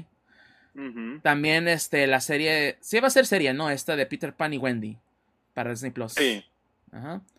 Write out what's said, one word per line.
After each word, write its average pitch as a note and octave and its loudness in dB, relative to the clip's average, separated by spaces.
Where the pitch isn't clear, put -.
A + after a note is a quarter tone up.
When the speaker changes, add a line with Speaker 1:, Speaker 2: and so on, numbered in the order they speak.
Speaker 1:
Ujú. B2+ -10
Speaker 2:
También, D#3 2
este, D3+ 2
la C3 4
serie, D3+ 0
sí - 0
va B3+ 4
a - 4
ser C4 6
serie, D#3 2
¿no? D3+ -2
Esta C#3+ -2
de C#3 2
Peter D3 -8
Pan D#3 -2
y C#3 -4
Wendy A#2 -4
para A#2+ -4
Disney A#2+ -6
Plus. A#2 -8
Speaker 1:
Sí. A#2 0
Speaker 2:
Ajá. D3+ -12